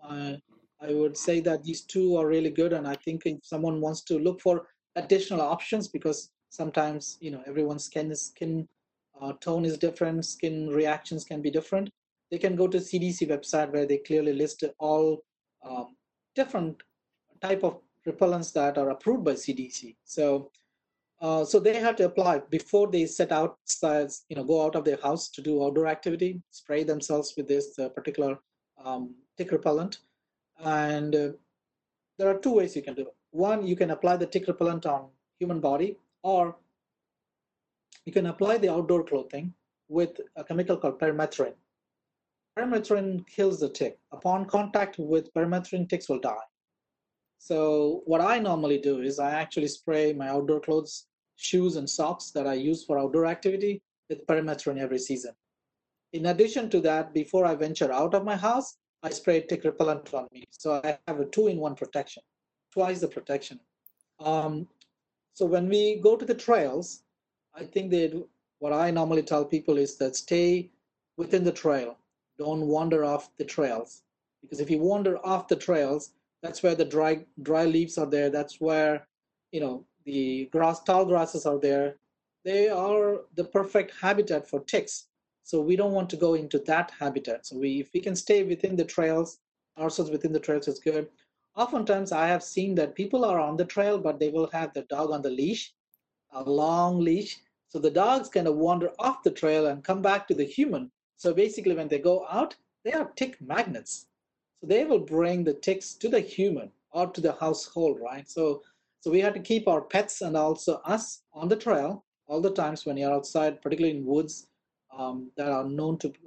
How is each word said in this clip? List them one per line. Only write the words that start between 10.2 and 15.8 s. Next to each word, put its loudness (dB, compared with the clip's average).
skin -6
reactions -2
can -8
be -2
different, -2
they -4
can 0
go 4
to 0
C -4
D 0
C -2
website -2
where 2
they 2
clearly 0
list -2
all, 2
um, -10